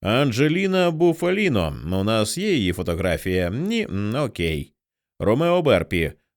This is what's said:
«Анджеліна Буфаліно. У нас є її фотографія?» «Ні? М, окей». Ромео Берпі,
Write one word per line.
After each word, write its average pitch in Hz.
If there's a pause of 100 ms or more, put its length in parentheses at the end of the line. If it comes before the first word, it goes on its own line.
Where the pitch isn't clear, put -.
«Анджеліна 156
Буфаліно. 165
У 95
нас 107
є 202
її 95
фотографія?» 87
«Ні? 185
М, 104
окей». 85 (480)
Ромео 170
Берпі, 87 (240)